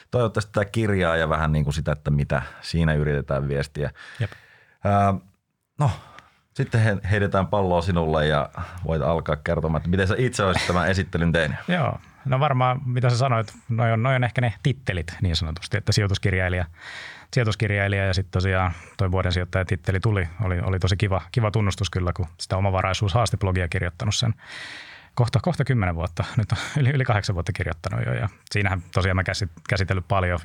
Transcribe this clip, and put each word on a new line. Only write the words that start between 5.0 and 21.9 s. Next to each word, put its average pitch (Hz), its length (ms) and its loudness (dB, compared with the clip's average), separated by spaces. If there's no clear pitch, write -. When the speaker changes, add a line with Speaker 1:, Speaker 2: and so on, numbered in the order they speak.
Speaker 1:
no, 143 120 2
sitten 127 280 0
he-, 104 300 2
heitetään 98 360 2
palloa 90 340 2
sinulle 80 460 2
ja 73 220 2
voit 78 160 0
alkaa 78 340 0
kertomaan, 78 440 0
että 78 100 -4
miten 92 180 2
sä 101 100 0
itse 123 260 0
olisit 90 240 2
tämän 87 220 2
esittelyn 87 420 0
tehnyt. 78 260 2
Speaker 2:
<laughs> 175 100 0
Joo, 117 220 -2
no 131 140 0
varmaan 127 460 2
mitä 123 240 0
sä 120 80 2
sanoit, 117 360 0
noi 117 220 2
on, 113 120 2
noi 131 120 2
on 127 80 2
ehkä 120 180 0
ne 117 120 0
tittelit 90 580 -2
niin 90 140 2
sanotusti, 80 420 -4
että 98 140 -2
sijoituskirjailija, 92 760 0
sijoituskirjailija 101 720 2
ja 95 80 2
sit 90 180 0
tosiaan 92 400 2
toi 95 140 0
vuoden 92 200 2
sijoittajatitteli 90 680 -2
tuli. 98 280 2
Oli, 90 180 0
oli 92 200 0
tosi 92 180 2
kiva, 95 240 2
kiva 110 200 2
tunnustus 98 380 0
kyllä, 90 240 -2